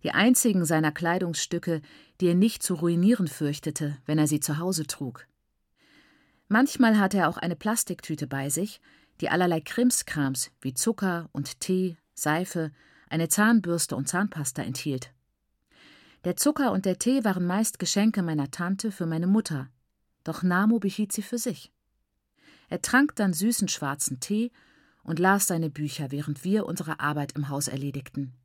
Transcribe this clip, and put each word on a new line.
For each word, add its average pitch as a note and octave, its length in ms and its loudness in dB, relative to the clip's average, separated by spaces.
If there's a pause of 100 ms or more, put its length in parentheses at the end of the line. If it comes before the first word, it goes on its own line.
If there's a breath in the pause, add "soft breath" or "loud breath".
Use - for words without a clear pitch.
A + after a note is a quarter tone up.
Die - 80 -4
einzigen G3+ 540 4
seiner D#3 260 2
Kleidungsstücke, E3+ 880 -2 (380 loud breath)
die F3+ 80 4
er F3 80 6
nicht G#3 280 4
zu F#3+ 100 -2
ruinieren F3 540 2
fürchtete, D3 800 -4
wenn D#3 120 0
er D3+ 100 4
sie D3+ 120 2
zu D3 180 -2
Hause E3 300 -2
trug. - 400 -10 (1200 soft breath)
Manchmal A3+ 520 4
hatte G3 180 2
er E3 120 4
auch C3 80 -4
eine E3+ 180 -4
Plastiktüte E3 720 -4
bei C#3 220 -4
sich, E3+ 320 -4 (400 soft breath)
die D#3+ 80 -2
allerlei F3 320 2
Krimskrams D3+ 920 0 (100)
wie C3+ 120 -6
Zucker F3+ 580 -2
und - 280 -8
Tee, F#3 380 -2 (160)
Seife, D#3+ 580 -2 (380 soft breath)
eine D#3+ 200 0
Zahnbürste F#3 680 4
und C#3 120 -4
Zahnpasta E3+ 540 -4
enthielt. C3 520 -6 (1120 soft breath)
Der F3 100 -2
Zucker C#4+ 360 2
und F#3+ 140 0
der F#3 140 0
Tee B3+ 240 2
waren F#3 220 0
meist G3 340 -2
Geschenke G#3 420 2
meiner D3+ 300 -2
Tante F#3+ 400 -4
für F3+ 140 -6
meine E3 220 -2
Mutter, F#3 420 2 (540)
doch - 200 -6
Namo G3 360 4
behielt G3 320 -2
sie G#3+ 100 -4
für A#3+ 160 -6
sich. - 360 -8 (960 soft breath)
Er F3+ 120 -6
trank C#4+ 340 4
dann G3 180 2
süßen G3+ 340 0
schwarzen C#3 520 -4
Tee A3 320 -2 (520 soft breath)
und D#3+ 160 -4
las G3 280 4
seine E3 220 -2
Bücher, D3+ 420 -6
während C#3+ 320 -6
wir G3+ 220 0
unsere D#3 340 -6
Arbeit D3 340 -2
im C#3+ 160 -6
Haus C#3+ 180 -4
erledigten. C3+ 680 -8 (120)